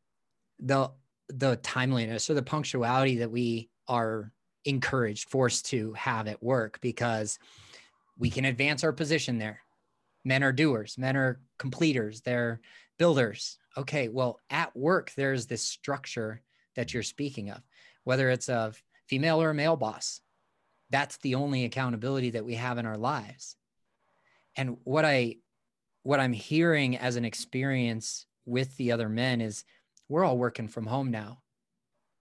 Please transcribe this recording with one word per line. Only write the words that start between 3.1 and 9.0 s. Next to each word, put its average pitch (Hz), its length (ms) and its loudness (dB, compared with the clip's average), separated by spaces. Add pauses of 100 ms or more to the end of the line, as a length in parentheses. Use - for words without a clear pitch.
that 117 140 -2
we 117 380 -2 (180)
are 110 440 -2 (340)
encouraged, 123 640 0
forced 127 380 2
to 110 260 -2
have 113 340 -2
at 107 160 -8
work 117 380 0
because 113 580 -2 (800)
we 120 100 0
can 131 160 0
advance 135 380 0
our 156 100 4
position 139 460 0